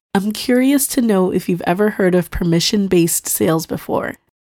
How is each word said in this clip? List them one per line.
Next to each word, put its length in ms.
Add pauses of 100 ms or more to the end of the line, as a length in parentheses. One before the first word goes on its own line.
(120)
I'm 200
curious 560
to 140
know 300
if 160
you've 140
ever 280
heard 240
of 160
permission-based 960
sales 400
before. 480 (300)